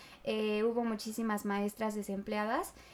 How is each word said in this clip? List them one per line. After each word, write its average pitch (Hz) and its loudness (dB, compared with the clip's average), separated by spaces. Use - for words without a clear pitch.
Eh, 214 2
hubo 233 2
muchísimas 220 0
maestras 208 0
desempleadas 214 -2